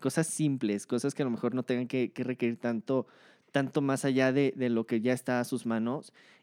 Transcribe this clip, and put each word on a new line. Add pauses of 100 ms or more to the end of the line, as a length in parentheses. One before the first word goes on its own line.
cosas
simples,
cosas
que
a
lo
mejor
no
tengan
que,
que
requerir
tanto, (460)
tanto
más
allá
de,
de
lo
que
ya
está
a
sus
manos. (320)